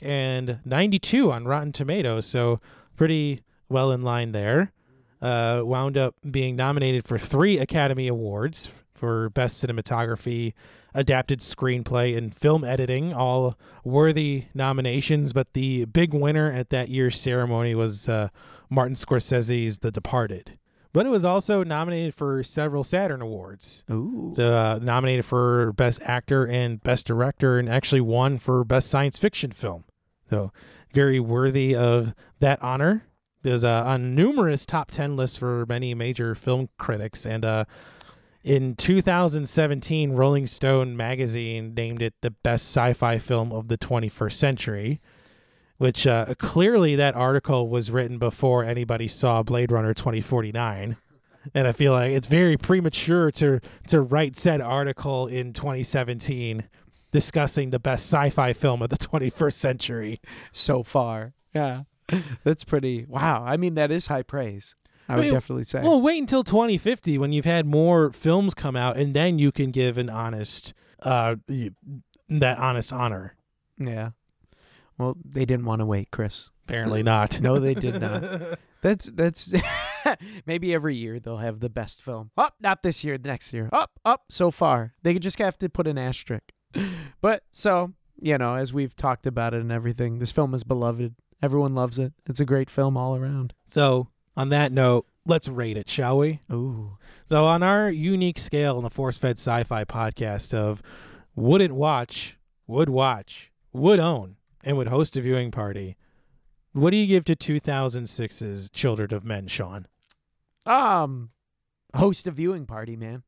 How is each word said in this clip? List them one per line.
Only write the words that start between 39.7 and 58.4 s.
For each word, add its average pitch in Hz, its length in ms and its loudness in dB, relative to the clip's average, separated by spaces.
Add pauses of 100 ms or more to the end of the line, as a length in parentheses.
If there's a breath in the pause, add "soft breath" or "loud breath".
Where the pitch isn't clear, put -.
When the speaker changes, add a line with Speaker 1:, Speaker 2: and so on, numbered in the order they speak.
Speaker 1:
Rolling 135 360 4
Stone 131 500 0
magazine 113 760 -4
named 117 280 -4
it 113 180 -2
the 120 120 -4
best 117 340 0 (100)
sci-fi 120 420 2
film 113 360 -2
of 110 160 -6
the 117 80 0
twenty-first 113 600 -2
century. 123 640 -2 (840 soft breath)
Which, 127 240 2
uh, 117 320 2
clearly 175 560 4
that 143 180 4
article 127 540 2
was 117 240 -2
written 123 260 0
before 123 460 2
anybody 117 460 -2
saw 117 340 2
Blade 120 260 0
Runner 110 240 2
twenty 113 280 -2
forty-nine. 110 720 -4 (580 loud breath)
And 135 140 2
I 120 60 2
feel 139 180 4
like 127 220 2
it's 135 140 0
very 165 280 6
premature 170 760 2
to, 139 280 2 (300 loud breath)
to 165 100 6
write 139 380 0
said 156 240 4
article 131 640 -2
in 123 240 -6
twenty 131 320 -6
seventeen 120 880 -4 (420 soft breath)
discussing 143 600 2
the 127 80 0
best 127 260 0
sci-fi 139 480 2